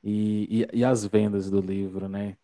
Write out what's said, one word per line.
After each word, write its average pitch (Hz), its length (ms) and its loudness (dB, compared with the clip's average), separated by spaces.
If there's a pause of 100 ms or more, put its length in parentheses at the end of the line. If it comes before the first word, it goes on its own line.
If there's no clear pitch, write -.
e, 107 680 0
e, 117 60 0
e 123 60 4
as 120 200 2
vendas 101 440 2
do 98 120 4
livro, 98 480 -4
né? 202 340 -8